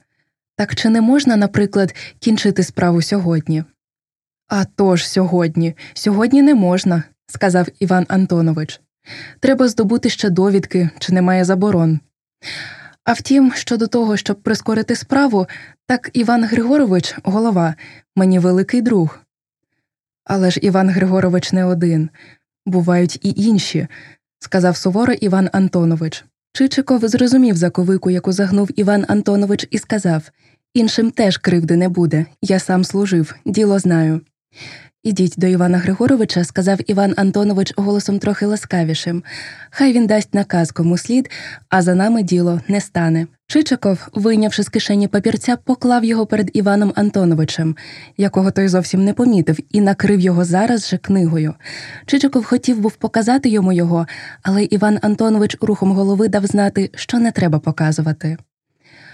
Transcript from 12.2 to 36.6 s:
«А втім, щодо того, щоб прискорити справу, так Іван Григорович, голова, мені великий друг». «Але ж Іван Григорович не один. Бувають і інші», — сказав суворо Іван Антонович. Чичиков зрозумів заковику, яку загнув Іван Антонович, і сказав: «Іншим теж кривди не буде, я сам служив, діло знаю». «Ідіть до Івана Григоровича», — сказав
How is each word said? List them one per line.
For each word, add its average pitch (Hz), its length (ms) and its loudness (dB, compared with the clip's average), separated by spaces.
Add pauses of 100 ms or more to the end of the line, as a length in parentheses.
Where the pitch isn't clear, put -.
«А 233 100 0
втім, 269 420 2
щодо 226 320 -4
того, 220 300 0
щоб 202 260 -6
прискорити 220 520 -2
справу, 247 520 0 (380)
так 247 280 -4
Іван 233 300 2
Григорович, 233 800 0
голова, 190 520 0 (400)
мені 185 240 4
великий 185 420 2
друг». 208 380 0 (1080)
«Але 190 260 0
ж - 120 -4
Іван 190 260 2
Григорович 185 600 0
не 185 140 0
один. 170 440 0 (560)
Бувають 180 560 0
і 202 120 -2 (100)
інші», — 208 440 0 (520)
сказав 180 380 0
суворо 220 360 0
Іван 190 400 0
Антонович. 165 720 0 (280)
Чичиков 262 540 0
зрозумів 247 500 2
заковику, 180 520 0
яку 180 220 -2
загнув 196 440 0
Іван 202 320 2
Антонович, 202 640 0
і 214 60 -4
сказав: 175 520 -2 (440)
«Іншим 226 380 0
теж 208 260 0
кривди 175 380 0
не 180 140 2
буде, 165 360 0 (160)
я 190 180 0
сам 185 240 0
служив, 190 520 -2 (100)
діло 202 340 2
знаю». 160 420 0 (800)
«Ідіть 185 340 0
до 185 100 0
Івана 180 300 2
Григоровича», — 196 640 0
сказав 190 440 -2